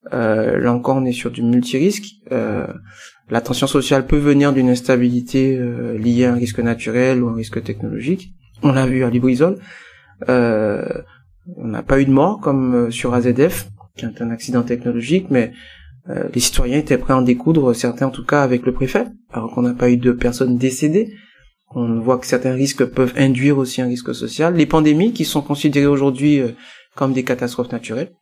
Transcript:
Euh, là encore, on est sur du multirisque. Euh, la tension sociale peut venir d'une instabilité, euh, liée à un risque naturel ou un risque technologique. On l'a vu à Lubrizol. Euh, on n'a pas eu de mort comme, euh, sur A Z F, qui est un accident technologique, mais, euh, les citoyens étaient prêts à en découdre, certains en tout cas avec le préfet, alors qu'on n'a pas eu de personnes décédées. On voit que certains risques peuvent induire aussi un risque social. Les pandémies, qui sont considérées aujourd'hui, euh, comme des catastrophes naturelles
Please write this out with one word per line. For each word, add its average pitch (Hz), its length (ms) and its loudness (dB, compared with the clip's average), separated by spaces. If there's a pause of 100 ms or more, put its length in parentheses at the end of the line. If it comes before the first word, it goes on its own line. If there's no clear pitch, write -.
(120)
Euh, 110 460 0
là 120 140 2
encore, 123 240 0
on 131 80 0
est 127 80 0
sur 120 180 -6
du 120 120 -6
multirisque. 127 640 2 (260)
Euh, 110 360 -4 (640)
la 113 100 0
tension 127 260 -2
sociale 135 400 2
peut 147 120 4
venir 143 340 4
d'une 131 160 2
instabilité, 123 880 2
euh, 120 400 -6
liée 120 300 2
à 123 60 2
un 120 40 0
risque 120 220 -2
naturel 120 640 0
ou 120 60 0
un 113 60 -4
risque 113 280 -6
technologique. 110 720 -6 (300)
On 143 100 4
l'a 131 140 2
vu 127 180 0
à 120 60 0
Lubrizol. 127 480 2 (680)
Euh, 113 580 2 (720)
on 120 100 -10
n'a 113 160 -6
pas 135 160 2
eu 139 60 4
de 135 60 2
mort 170 300 4
comme, 131 340 0
euh, 120 160 0
sur 120 240 -4
A 123 80 2
Z 127 260 2
F, - 200 -6 (280)
qui - 80 -12
est 110 160 -10
un 117 100 -4
accident 120 320 -2
technologique, 123 680 -2
mais, 120 220 2 (580)
euh, - 240 -6
les 123 60 0
citoyens 127 380 0
étaient 147 200 2
prêts 131 160 0
à - 20 4
en 127 60 2
découdre, 127 520 2
certains 120 320 -2
en 131 40 -2
tout 120 140 -14
cas 147 180 2
avec 123 240 0
le 127 60 2
préfet, 135 340 -2 (260)
alors 113 220 -6
qu'on 123 80 0
n'a 123 100 0
pas 123 180 2
eu 123 60 4
de 123 160 2
personnes 123 460 0
décédées. 156 560 0 (600)
On 117 260 -2
voit 123 180 0
que 123 80 -10
certains 127 260 0
risques 131 320 0
peuvent 123 320 0
induire 135 400 2
aussi 131 240 -2
un 127 60 -2
risque 123 280 -6
social. 151 420 -2
Les 151 100 4
pandémies, 156 460 2
qui 175 120 -4
sont - 180 -2
considérées 143 440 0
aujourd'hui, 139 540 2
euh, 123 80 -2 (460)
comme 135 200 0
des 127 100 -2
catastrophes 120 480 -4
naturelles 123 380 -8 (120)